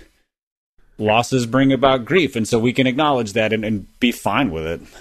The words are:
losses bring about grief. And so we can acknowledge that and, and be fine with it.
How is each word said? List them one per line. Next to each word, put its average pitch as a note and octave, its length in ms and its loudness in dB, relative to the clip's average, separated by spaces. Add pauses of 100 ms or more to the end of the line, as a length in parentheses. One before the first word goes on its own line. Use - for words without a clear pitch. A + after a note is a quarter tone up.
(960)
losses A#2 480 0
bring C3+ 280 2
about C3 320 2
grief. D#3 300 0
And A2 120 -2
so A#2 120 2
we A#2+ 140 0
can C3 140 2
acknowledge B2+ 460 0
that A2 200 0
and, A2 120 -2
and G#2+ 220 -4 (120)
be A#2+ 120 2
fine A2 400 -2
with D#2+ 140 -6
it. E2 160 -6 (200)